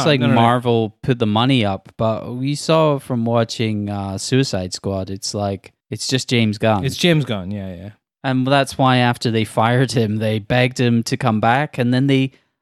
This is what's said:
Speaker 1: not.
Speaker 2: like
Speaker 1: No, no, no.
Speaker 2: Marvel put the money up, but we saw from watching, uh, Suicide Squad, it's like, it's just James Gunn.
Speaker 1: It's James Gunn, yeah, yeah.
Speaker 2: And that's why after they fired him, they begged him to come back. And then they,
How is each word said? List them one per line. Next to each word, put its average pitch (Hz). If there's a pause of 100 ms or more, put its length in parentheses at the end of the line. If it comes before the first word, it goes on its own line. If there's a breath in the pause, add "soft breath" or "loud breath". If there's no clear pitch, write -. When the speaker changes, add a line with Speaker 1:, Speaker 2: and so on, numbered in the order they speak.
Speaker 1:
not. -
Speaker 2:
like 143
Speaker 1:
No, 120
no, 117
no. 117
Speaker 2:
Marvel 117
put 123
the 113
money 117
up, 98
but 113
we 135
saw 156
from 120
watching, 110
uh, 98
Suicide 98
Squad, 95
it's 98
like, 101 (160)
it's -
just -
James 113
Gunn. 110
Speaker 1:
It's 135
James 160
Gunn, 98
yeah, 95
yeah. 95 (340)
Speaker 2:
And 131
that's 135
why 131
after 123
they 110
fired 120
him, 110
they 110
begged 123
him 117
to -
come 110
back. 123
And 123
then 127
they, 131 (300 soft breath)